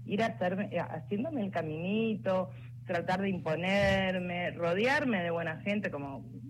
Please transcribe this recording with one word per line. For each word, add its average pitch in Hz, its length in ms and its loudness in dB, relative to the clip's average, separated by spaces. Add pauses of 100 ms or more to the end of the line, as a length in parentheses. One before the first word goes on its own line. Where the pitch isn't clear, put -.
ir 202 160 2
a 226 40 4
hacerme, 185 440 0
eh, 175 80 0
haciéndome 208 600 -2
el 196 100 -2
caminito, 185 960 0 (360)
tratar 180 360 0
de 196 80 2
imponerme, 180 1200 2
rodearme 208 680 2
de 170 80 0
buena 165 320 -2
gente, 202 300 0
como 139 340 -6 (240)